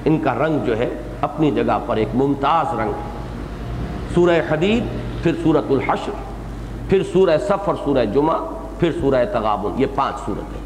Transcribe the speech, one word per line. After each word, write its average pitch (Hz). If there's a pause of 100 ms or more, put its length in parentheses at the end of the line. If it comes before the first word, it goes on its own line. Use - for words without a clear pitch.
ان 156
کا 127
رنگ 143
جو 110
ہے 120 (320)
اپنی 151
جگہ 113
پر 113
ایک 110
ممتاز 139
رنگ 107
ہے۔ - (1040)
سورہ 175
حدید، 196 (380)
پھر 156
سورۃ 151
الحشر، - (720)
پھر 190 (100)
سورہ 175 (100)
صف 196
اور 151
سورہ 135 (100)
جمعہ، 151 (400)
پھر 170 (100)
سورہ 131
تغابن، 104
یہ 135
پانچ 123 (100)
صورتیں۔ -